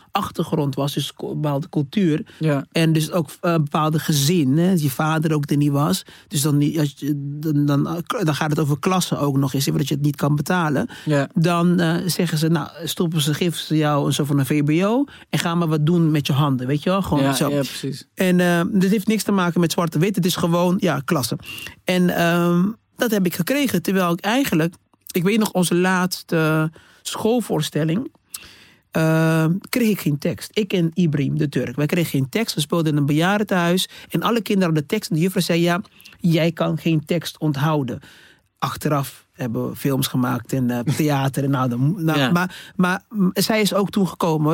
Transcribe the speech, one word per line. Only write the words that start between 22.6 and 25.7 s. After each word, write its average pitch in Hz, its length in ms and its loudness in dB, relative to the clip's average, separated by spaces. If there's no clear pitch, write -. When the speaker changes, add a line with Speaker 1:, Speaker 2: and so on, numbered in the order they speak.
Speaker 1:
dat 240 160 0
heb 196 140 2
ik 180 100 -2
gekregen, 233 460 0
terwijl 185 300 0
ik 170 100 -2
eigenlijk... 202 520 0
Ik 180 120 -2
weet 208 160 2
nog 208 120 0
onze 180 240 0